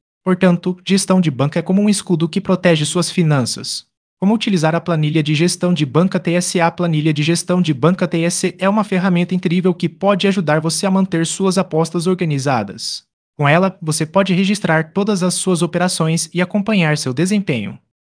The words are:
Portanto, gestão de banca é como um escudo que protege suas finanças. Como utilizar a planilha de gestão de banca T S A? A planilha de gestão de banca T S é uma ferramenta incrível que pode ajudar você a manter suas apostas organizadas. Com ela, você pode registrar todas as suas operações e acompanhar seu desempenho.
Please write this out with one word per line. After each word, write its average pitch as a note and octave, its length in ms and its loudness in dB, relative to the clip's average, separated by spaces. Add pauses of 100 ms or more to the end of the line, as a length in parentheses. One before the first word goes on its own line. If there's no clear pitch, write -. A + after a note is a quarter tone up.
(260)
Portanto, F3+ 600 2
gestão F#3+ 360 2
de D#3+ 100 2
banca C#3 280 -2
é - 20 0
como F#3+ 200 0
um G#3 60 2
escudo F3+ 400 0
que F#3+ 140 -4
protege F3 420 2
suas E3 260 -2
finanças. C#3 760 -2 (340)
Como G3 140 2
utilizar E3+ 420 0
a E3 60 -2
planilha D#3 420 0
de D#3 100 0
gestão F3+ 400 0
de D3+ 120 0
banca E3+ 340 2
T E3 140 -2
S F3 260 -2
A? E3 80 4
A E3+ 40 2
planilha D#3+ 420 0
de D3+ 100 -2
gestão E3+ 380 0
de D#3 120 0
banca E3 360 0
T E3 100 -2
S F3 400 -2
é F#3+ 80 0
uma G#3 160 2
ferramenta F3+ 500 0
incrível F3+ 400 0
que F3 140 -2
pode G3 400 0
ajudar D#3+ 320 2
você D#3+ 260 -2
a F#3+ 60 0
manter F#3 340 2
suas F#3+ 320 -2
apostas E3 480 -2
organizadas. C#3+ 1000 -2 (320)
Com C#3+ 100 0
ela, F3+ 340 2
você D#3 240 -2
pode F#3 280 0
registrar F3 580 0
todas G3 320 -2
as F3+ 120 -2
suas F3 260 0
operações E3+ 720 -2
e F3 80 -2
acompanhar F3+ 560 0
seu C3 160 -4
desempenho. D#3 640 -2 (320)